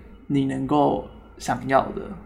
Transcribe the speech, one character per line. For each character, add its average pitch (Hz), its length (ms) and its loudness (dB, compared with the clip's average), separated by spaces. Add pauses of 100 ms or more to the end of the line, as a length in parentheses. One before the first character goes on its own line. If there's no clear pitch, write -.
(280)
你 139 180 2
能 135 200 -2
够 143 400 2 (320)
想 131 300 -4
要 135 140 6
的。 - 200 -8 (240)